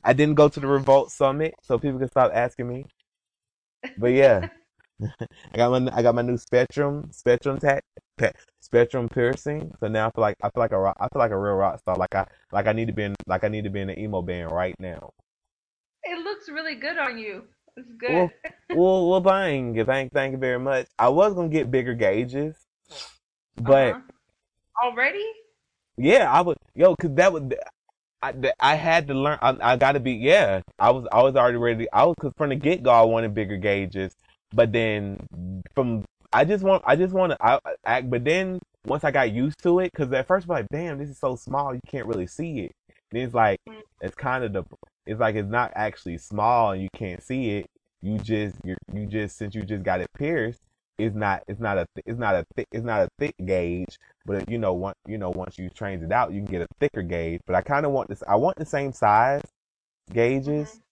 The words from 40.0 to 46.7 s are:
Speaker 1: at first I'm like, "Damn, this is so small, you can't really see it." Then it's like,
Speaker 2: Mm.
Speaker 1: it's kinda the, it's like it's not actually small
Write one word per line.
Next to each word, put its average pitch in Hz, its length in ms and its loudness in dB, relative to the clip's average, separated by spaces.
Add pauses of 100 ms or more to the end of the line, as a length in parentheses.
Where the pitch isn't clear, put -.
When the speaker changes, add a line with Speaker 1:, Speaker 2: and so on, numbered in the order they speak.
Speaker 1:
at 127 140 -2
first 185 200 0
I'm 175 80 -4
like, 113 160 -4
"Damn, 156 280 -8
this 147 100 -10
is 135 100 -18
so 127 180 -2
small, 139 380 -4
you 127 140 -8
can't 120 180 -8
really 101 200 -4
see 160 340 -8
it." 87 120 -10 (380)
Then 123 120 -6
it's 120 120 -8
like, 107 340 2
Speaker 2:
Mm. 214 120 -20 (220)
Speaker 1:
it's 95 140 -10
kinda 127 340 -6
the, 95 140 -6 (420)
it's 110 140 -10
like 110 160 0
it's 101 120 -4
not 120 260 -2
actually 98 440 -8
small 107 540 0